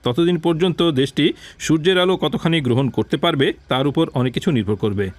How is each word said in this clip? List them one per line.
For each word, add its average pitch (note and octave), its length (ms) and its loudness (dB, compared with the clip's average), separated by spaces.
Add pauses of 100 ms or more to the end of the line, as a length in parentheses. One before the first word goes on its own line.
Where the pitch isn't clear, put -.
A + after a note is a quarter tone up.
ততদিন E3+ 320 0 (100)
পর্যন্ত E3+ 340 0 (200)
দেশটি C#3+ 240 0 (400)
সূর্যের E3+ 380 2
আলো F#3 200 2
কতখানি D#3+ 440 0
গ্রহণ B2 200 2 (100)
করতে - 280 -2
পারবে, D3+ 220 2 (240)
তার C3 200 0
উপর E3 140 0 (140)
অনেক B2 180 0
কিছু - 200 -2
নির্ভর G#2 280 0
করবে। G2+ 220 -2 (120)